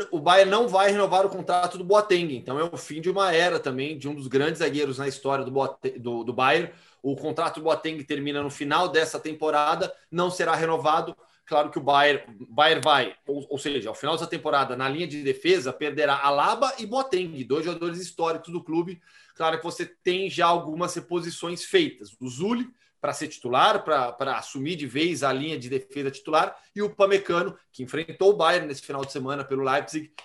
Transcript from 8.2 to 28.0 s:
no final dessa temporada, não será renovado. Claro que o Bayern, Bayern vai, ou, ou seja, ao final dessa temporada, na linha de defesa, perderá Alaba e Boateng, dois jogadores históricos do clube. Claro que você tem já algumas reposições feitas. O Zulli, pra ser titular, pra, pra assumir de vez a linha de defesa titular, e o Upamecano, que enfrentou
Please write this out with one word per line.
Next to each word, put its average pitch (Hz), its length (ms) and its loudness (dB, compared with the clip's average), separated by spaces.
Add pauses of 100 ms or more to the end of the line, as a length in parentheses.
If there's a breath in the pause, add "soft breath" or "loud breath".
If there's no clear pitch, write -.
no 143 60 -6
final 151 400 0
dessa 160 320 0
temporada, 156 720 0 (180 loud breath)
não 180 200 0
será 165 240 0
renovado. 165 600 0 (300 soft breath)
Claro 151 240 2
que 156 80 -10
o 156 60 -4
Bayern, 143 420 4 (240)
Bayern 147 340 4
vai, 139 320 4 (120)
ou, 139 240 -6
ou 139 80 -4
seja, 131 320 -4
ao - 40 -10
final 151 200 -4
dessa 165 120 -4
temporada, 147 480 0
na 131 140 -2
linha 160 180 -4
de 147 160 -8
defesa, 135 480 2
perderá 143 480 0
Alaba 180 600 2
e 226 80 -8
Boateng, 185 580 -4
dois 151 220 -2
jogadores 170 340 -6
históricos 165 500 -4
do 170 140 -8
clube. 170 340 -4 (360 soft breath)
Claro 165 240 0
que 165 60 -10
você 175 200 -6
tem 180 460 -2
já 170 160 2
algumas 170 480 0
reposições 170 720 -8
feitas. 135 520 0
O 127 120 -10
Zulli, 220 360 -2 (340 soft breath)
pra 143 120 -2
ser 151 140 -6
titular, 156 560 2
pra, 131 300 0
pra 135 260 -4
assumir 143 380 -6
de 147 100 -8
vez 143 380 -2
a 135 80 2
linha 143 260 -4
de 123 100 -12
defesa 135 400 -6
titular, 160 480 0 (160 loud breath)
e 202 80 -8
o 208 60 0
Upamecano, 196 680 2 (160 soft breath)
que - 100 -14
enfrentou 160 480 2